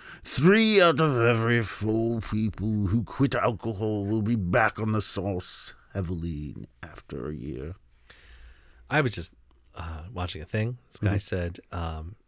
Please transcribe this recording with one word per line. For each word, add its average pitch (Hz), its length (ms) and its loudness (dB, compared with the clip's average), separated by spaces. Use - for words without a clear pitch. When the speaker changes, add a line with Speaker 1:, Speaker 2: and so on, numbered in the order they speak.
Speaker 1:
Three 208 580 6
out 165 200 6
of 147 180 4
every 117 440 4
four 113 580 0
people 107 680 -2
who 104 160 2
quit - 300 0
alcohol 107 720 -2
will 110 160 0
be 113 140 2
back 107 420 2
on 110 140 -2
the 110 100 0
sauce - 720 -6
heavily 82 720 -6
after 71 460 -12
a 78 40 -6
year." 71 400 -8
Speaker 2:
I 147 100 2
was 127 140 2
just, - 200 -8
uh, 80 300 -10
watching 87 280 -6
a 73 40 -10
thing. 113 320 -2
This - 100 -14
guy 101 120 2
Speaker 1:
Mm-hmm. 90 80 2
Speaker 2:
said, 87 400 -4
um, 82 440 -6